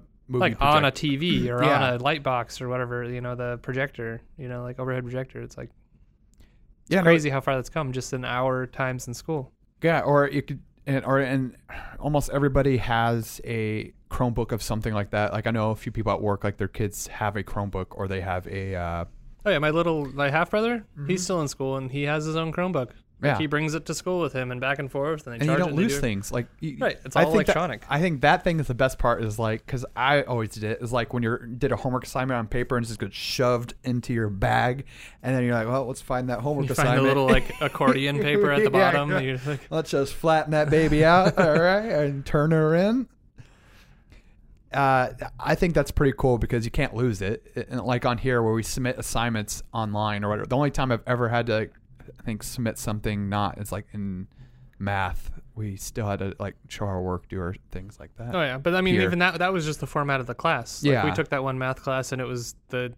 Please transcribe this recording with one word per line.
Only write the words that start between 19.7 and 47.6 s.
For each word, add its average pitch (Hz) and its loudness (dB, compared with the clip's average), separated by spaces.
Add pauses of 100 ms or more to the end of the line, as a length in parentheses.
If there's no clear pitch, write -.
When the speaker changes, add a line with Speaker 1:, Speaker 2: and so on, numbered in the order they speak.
Speaker 2:
little, 160 0
my 139 -2
half 165 0
brother, 226 0 (120)
Speaker 1:
Mm-hmm. 143 -8
Speaker 2:
he's 180 0
still 180 0
in 143 -2
school 135 -4
and 131 -6
he 143 -4
has 151 -2
his 156 -4
own 160 -2
Chromebook. 165 -2 (280)
Like, 139 0
Speaker 1:
Yeah. - 0
Speaker 2:
he 156 0
brings 151 0
it 160 -6
to 165 -4
school 180 -2
with 143 -2
him 127 -4
and 123 -6
back 135 -2
and 135 -6
forth, 151 -4
and 123 -10
they - -10
Speaker 1:
And 135 -4
you 156 2
Speaker 2:
charge 139 4
Speaker 1:
don't 180 2
Speaker 2:
it - -4
and 143 0
they 175 4
Speaker 1:
lose 226 2
Speaker 2:
do 139 0
it. - -2
Speaker 1:
things. 101 -2
Like, 123 -2 (140)
you, 151 -6
Speaker 2:
Right, 196 -2
it's 127 -6
Speaker 1:
I 165 6
Speaker 2:
all 156 2
Speaker 1:
think 151 4
that, 175 4
Speaker 2:
electronic. 160 -4
Speaker 1:
I 143 2
think 165 0
that 151 6
thing 170 2
is 139 -2
the 127 -2
best 127 0
part 117 2
is, 107 -4
like, 113 -2
'cause 123 -6 (100)
I 135 2
always 113 -2
did 107 -10
it, 110 -4
is, 117 -6
like, 120 -2
when 120 0
you 117 0 (200)
did 127 0
a 113 0
homework 127 -2
assignment 131 -2
on 113 -4
paper 123 -2
and 120 0
just 113 -8
got 101 -6
shoved 123 0 (100)
into 123 -2
your 113 0
bag, 120 0 (380)
and 127 0
then 123 2
you're 120 2
like, 113 0
"Well, 131 0
let's 131 -8
find 127 -4
that 113 -4
homework 143 -2
Speaker 2:
You 135 0
Speaker 1:
assignment." 123 2
Speaker 2:
find 135 4
the 131 6
little, 135 4
like, 131 4
Speaker 1:
<laughs> - -8
Speaker 2:
accordion 139 2
paper 143 4
at 143 4
the 139 4
Speaker 1:
Yeah, 175 6
Speaker 2:
bottom, 143 2
Speaker 1:
yeah. 143 0
Speaker 2:
you're 131 -2
like 147 -4 (100)
Speaker 1:
"Let's 160 -2
just 139 2
flatten 156 2
that 151 4
baby 156 6
out, 180 8
Speaker 2:
<laughs> - -
Speaker 1:
all 170 6
right, 190 4
and 147 0
turn 156 4
her 156 4
in." 214 2 (1600)
Uh, 131 2 (260)
I - 0
think 175 2
that's 147 2
pretty 139 4
cool 127 4
because 113 0
you 117 -6
can't 139 0
lose 110 0
it. 98 -4
It, 123 -6